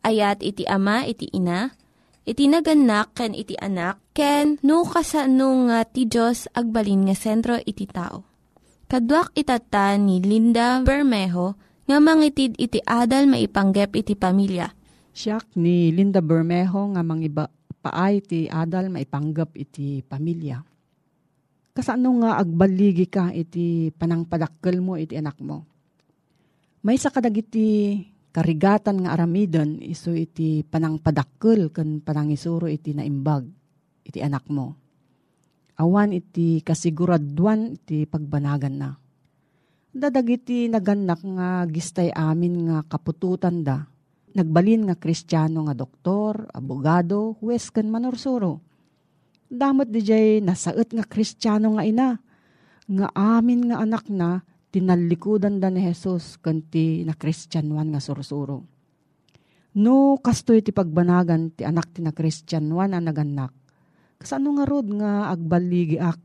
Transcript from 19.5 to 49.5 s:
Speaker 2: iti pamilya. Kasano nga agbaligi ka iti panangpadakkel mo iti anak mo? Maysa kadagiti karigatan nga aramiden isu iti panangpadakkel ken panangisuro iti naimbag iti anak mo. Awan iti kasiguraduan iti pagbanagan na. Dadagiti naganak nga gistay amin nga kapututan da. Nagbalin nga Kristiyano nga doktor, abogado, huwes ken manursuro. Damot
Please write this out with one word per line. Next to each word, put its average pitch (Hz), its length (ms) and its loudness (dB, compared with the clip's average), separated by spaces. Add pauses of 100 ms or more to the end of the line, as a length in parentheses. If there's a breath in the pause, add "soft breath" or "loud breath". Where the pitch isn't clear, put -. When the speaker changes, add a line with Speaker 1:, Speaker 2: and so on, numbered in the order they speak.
Speaker 2:
iti 143 480 -8
pamilya. 151 560 -6 (1120)
Kasano 247 480 0
nga 226 160 2
agbaligi 185 720 2
ka 185 240 -2
iti 170 560 -4
panangpadakkel 165 880 -4
mo 185 160 -4
iti 160 240 -8
anak 147 240 -8
mo? 151 240 -12 (1200)
Maysa 247 240 2
kadagiti 214 880 0 (320)
karigatan 190 720 2
nga 165 160 -2
aramiden 165 640 0
isu 170 320 -6
iti 160 480 -2
panangpadakkel 160 1120 0
ken 156 240 -4
panangisuro 151 720 -4
iti 151 240 -6
naimbag 143 560 -2 (560)
iti - 160 -10
anak 139 320 -6
mo. 139 240 -6 (960)
Awan 196 400 0
iti 165 480 -2
kasiguraduan 170 1120 0
iti 151 320 -4
pagbanagan 143 720 -4
na. 139 160 -8 (960)
Dadagiti 247 800 0
naganak 196 560 0
nga 180 400 -2
gistay 170 480 -2
amin 165 560 0
nga 156 160 -2
kapututan 175 800 -2
da. 139 160 -2 (480)
Nagbalin 190 560 2
nga 180 80 0
Kristiyano 160 720 -2
nga 143 80 -2
doktor, 208 800 -4
abogado, 170 880 -2
huwes 233 320 -6
ken 214 160 -2
manursuro. 233 720 -4 (840)
Damot 277 420 0